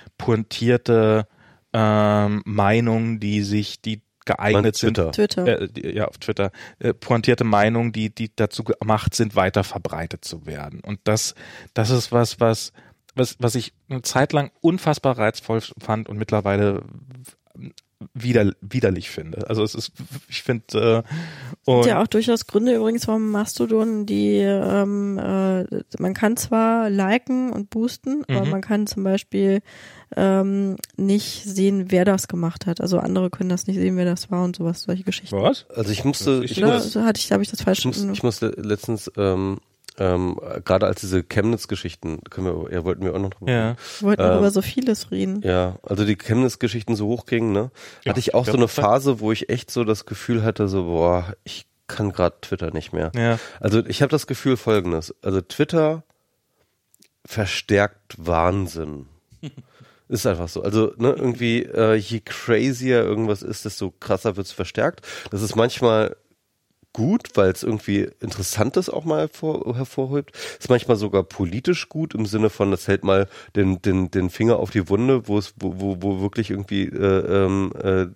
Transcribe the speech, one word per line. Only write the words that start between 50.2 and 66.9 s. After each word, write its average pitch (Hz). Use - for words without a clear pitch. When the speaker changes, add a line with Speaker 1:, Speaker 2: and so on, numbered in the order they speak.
Speaker 2:
hatte, 107
so, 95
boah, 87
ich -
kann 101
grad 87
Twitter 85
nicht 78
mehr. 82
Speaker 1:
Ja. 117
Speaker 2:
Also 110
ich -
hab 143
das 151
Gefühl 131
Folgendes, 87
also 95
Twitter 160
verstärkt -
Wahnsinn. 82
Speaker 1:
<laughs> 151
Speaker 2:
Ist 117
einfach 87
so. -
Also, 107
ne, 117
irgendwie, 120
äh, 110
je 110
crazier 123
irgendwas 104
ist, -
desto 98
krasser 98
wird's 98
verstärkt. 107
Das 101
ist 107
manchmal 113